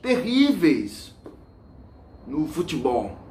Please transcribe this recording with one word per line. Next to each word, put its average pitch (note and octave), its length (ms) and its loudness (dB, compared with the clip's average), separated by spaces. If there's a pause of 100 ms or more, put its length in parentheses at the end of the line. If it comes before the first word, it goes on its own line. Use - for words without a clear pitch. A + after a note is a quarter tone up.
terríveis A#3 1120 2 (1120)
no D3 220 -4
futebol. B2 720 -2 (120)